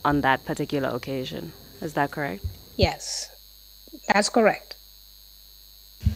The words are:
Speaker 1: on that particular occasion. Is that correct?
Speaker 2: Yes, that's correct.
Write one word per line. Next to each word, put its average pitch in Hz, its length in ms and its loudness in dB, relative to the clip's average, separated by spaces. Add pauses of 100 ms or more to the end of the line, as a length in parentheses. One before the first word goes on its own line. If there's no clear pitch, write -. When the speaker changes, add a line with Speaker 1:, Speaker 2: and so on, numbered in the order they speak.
Speaker 1:
on 143 180 4
that 131 240 2
particular 143 440 -2
occasion. 135 640 -8 (280)
Is 156 120 -8
that 143 180 2
correct? 156 320 -6 (320)
Speaker 2:
Yes, - 540 0 (800)
that's 208 220 2
correct. - 460 2 (1400)